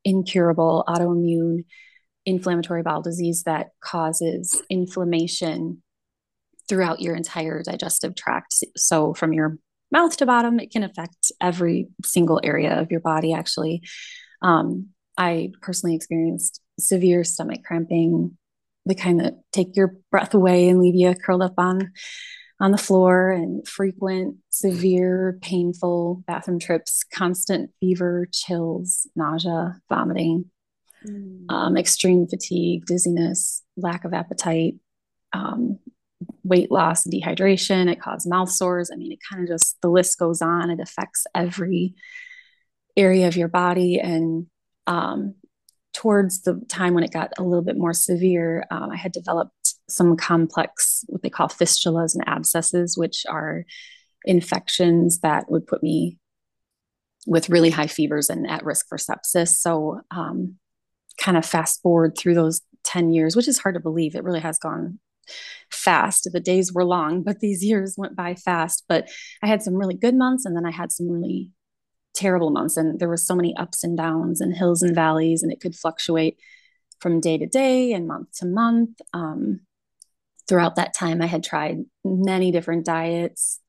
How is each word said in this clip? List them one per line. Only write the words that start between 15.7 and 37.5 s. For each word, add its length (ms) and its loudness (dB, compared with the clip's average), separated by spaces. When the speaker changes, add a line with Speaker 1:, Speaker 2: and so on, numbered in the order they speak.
Speaker 1:
experienced 640 -4
severe 460 4
stomach 400 -6
cramping, 720 0
the 80 2
kind 280 2
that 180 -2
take 220 0
your 200 2
breath 220 0
away 360 6
and 100 8
leave 160 6
you 200 6
curled 260 0
up 160 -2
on, 360 0
on 120 4
the 60 4
floor, 520 6
and 360 -2
frequent, 720 -4
severe, 920 2
painful 840 -2
bathroom 320 -4
trips, 440 -2
constant 560 -2
fever, 540 0
chills, 840 -4
nausea, 720 -2
vomiting, 640 -2
Speaker 2:
Mm. 440 -16
Speaker 1:
um, 280 0
extreme 500 4
fatigue, 600 -2
dizziness, 760 0
lack 260 -6
of 120 -6
appetite, 640 -2
um, 460 -4
weight 280 2
loss, 340 2
dehydration. 840 0